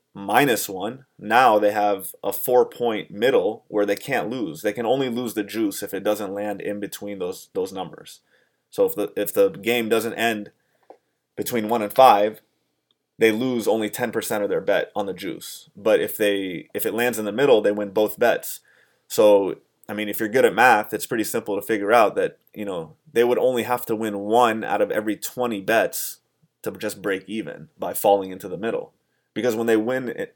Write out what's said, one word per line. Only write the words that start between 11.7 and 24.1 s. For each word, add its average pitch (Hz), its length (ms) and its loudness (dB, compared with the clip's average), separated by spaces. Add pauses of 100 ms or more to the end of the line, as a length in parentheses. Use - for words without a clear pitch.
and 104 120 -6
five, 110 480 6 (800)
they 113 120 6
lose 117 360 -2
only 107 220 0
ten 120 220 -4
percent 107 320 -4
of 98 60 -2
their 90 120 -2
bet 92 340 0
on 101 100 -4
the 95 80 -6
juice. - 640 -12
But 101 260 2
if - 160 -4
they, 98 560 -2
if 104 120 -6
it 98 100 -4
lands 117 240 -2
in 107 60 -6
the 104 60 -4
middle, 120 300 4
they 104 100 2
win 104 200 -4
both 107 280 0
bets. - 420 0 (460)
So, 101 500 4 (300)
I 110 60 -8
mean, 104 160 -6
if 101 100 -8
you're 110 100 -2
good 120 160 4
at 98 100 2
math, 113 380 6
it's - 120 -6
pretty 113 180 -2
simple 107 320 -4
to 98 60 -4
figure 104 320 0
out 117 220 4
that, 90 240 -2 (160)
you 104 100 -10
know, 85 300 -8 (160)
they 117 120 4
would 120 140 2
only 123 260 0
have 123 220 -4
to 117 100 -4
win 107 240 -6